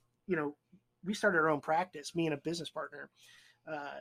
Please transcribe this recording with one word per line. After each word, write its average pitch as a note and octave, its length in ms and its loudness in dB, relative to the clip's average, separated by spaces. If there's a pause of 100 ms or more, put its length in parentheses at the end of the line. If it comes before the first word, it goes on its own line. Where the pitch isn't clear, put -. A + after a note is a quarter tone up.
(260)
you F3+ 100 0
know, D3 200 -2 (480)
we G3 100 -2
started G3+ 240 4
our D#3 120 6
own D3 100 4
practice, D#3+ 540 -2
me E3 120 2
and D3+ 80 2
a C#3 40 -4
business D#3+ 320 -4
partner, C#3+ 400 -10 (600)
uh, C#3+ 300 -6